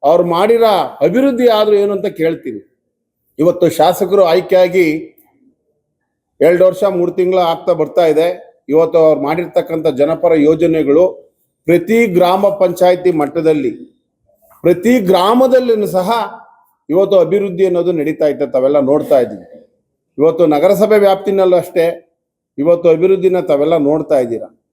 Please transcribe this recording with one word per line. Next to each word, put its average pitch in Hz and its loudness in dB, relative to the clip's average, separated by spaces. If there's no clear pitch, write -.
ಅವ್ರು 165 2
ಮಾಡಿರೋ 190 0
ಅಭಿವೃದ್ಧಿ 247 0
ಆದ್ರೂ 214 2
ಏನು 202 0
ಅಂತ 196 -6
ಕೇಳ್ತೀನಿ. 160 -8
ಇವತ್ತು 175 2
ಶಾಸಕರು 180 0
ಆಯ್ಕೆಯಾಗಿ 180 0
ಎರಡು 170 4
ವರ್ಷ, 185 0
ಮೂರು 175 -2
ತಿಂಗಳು 185 -2
ಆಗ್ತಾ 170 -2
ಬರ್ತಾ 160 -2
ಇದೆ. 165 -2
ಇವತ್ತು 160 0
ಅವ್ರು 156 2
ಮಾಡಿರ್ತಕ್ಕಂಥ 160 -4
ಜನಪರ 160 0
ಯೋಜನೆಗಳು 156 2
ಪ್ರತಿ 185 0
ಗ್ರಾಮ 180 0
ಪಂಚಾಯತಿ 180 0
ಮಟ್ಟದಲ್ಲಿ, 151 -2
ಪ್ರತಿ 180 2
ಗ್ರಾಮದಲ್ಲಿನೂ 220 2
ಸಹ 180 -2
ಇವತ್ತು 190 2
ಅಭಿವೃದ್ಧಿ 185 0
ಅನ್ನೋದು 175 -2
ನಡೀತಾ 156 -2
ಇತ್ತು, 135 -4
ತಾವೆಲ್ಲ 135 0
ನೋಡ್ತಾ 139 0
ಇದ್ದೀವಿ. - -8
ಇವತ್ತು 160 2
ನಗರಸಭೆ 190 2
ವ್ಯಾಪ್ತಿನಲ್ಲೂ 190 0
ಅಷ್ಟೇ 170 -4
ಇವತ್ತು 170 2
ಅಭಿವೃದ್ಧಿನ 180 2
ತಾವೆಲ್ಲ 151 0
ನೋಡ್ತಾ 147 0
ಇದ್ದೀರಾ. 113 -8